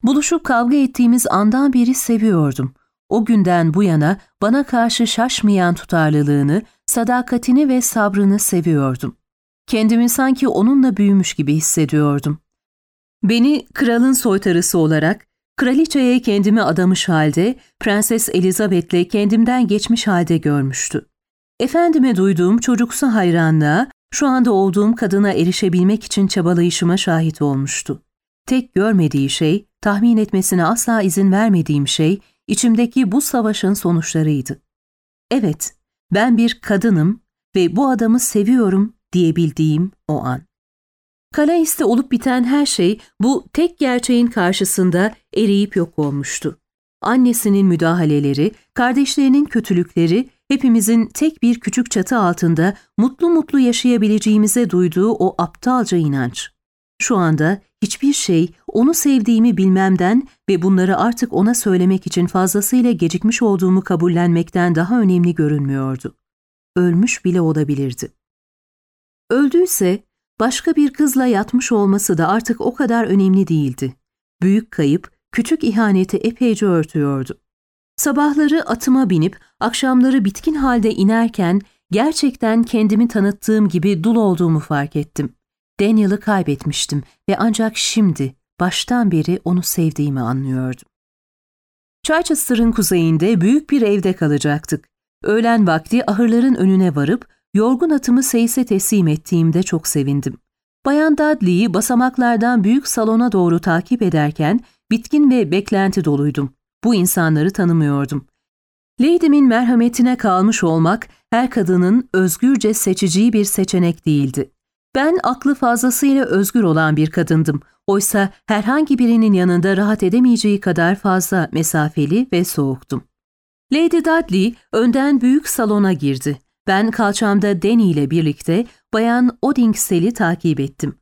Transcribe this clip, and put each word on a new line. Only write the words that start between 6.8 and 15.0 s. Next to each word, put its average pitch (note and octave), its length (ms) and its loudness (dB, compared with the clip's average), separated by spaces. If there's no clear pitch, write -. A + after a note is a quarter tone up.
sadakatini B3 840 0
ve B3+ 120 0
sabrını G3+ 580 0
seviyordum. C#3+ 760 -2
Kendimi A#3 420 2
sanki C4 380 0
onunla B3+ 500 2
büyümüş G3 360 2
gibi D3 220 -2
hissediyordum. D3+ 840 -2
Beni A#3 500 2
kralın A#3+ 400 2
soytarısı F#3+ 640 0
olarak, D#3 500 0